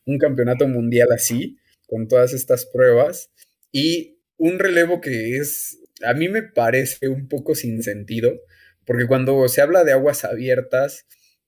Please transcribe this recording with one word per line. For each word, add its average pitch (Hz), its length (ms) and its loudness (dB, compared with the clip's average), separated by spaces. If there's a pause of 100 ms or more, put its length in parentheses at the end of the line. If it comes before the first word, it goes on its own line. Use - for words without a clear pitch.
un 139 120 -2
campeonato 131 500 0
mundial 120 440 2
así, 120 460 -2 (300)
con 113 200 -6
todas 127 260 4
estas 127 320 -2
pruebas. 127 640 2 (400)
Y 160 480 -2 (180)
un 175 220 0
relevo 175 420 2
que 120 340 -4
es, - 440 -8 (220)
a 117 120 0
mí 160 160 -2
me 214 120 -2
parece 131 680 -2
un 135 180 -6
poco - 260 -4
sin 113 300 -6
sentido, 110 560 -4 (460)
porque 120 220 0
cuando 131 420 2
se 139 120 2
habla 170 220 4
de 151 80 4
aguas 135 320 2
abiertas 127 840 -2 (420)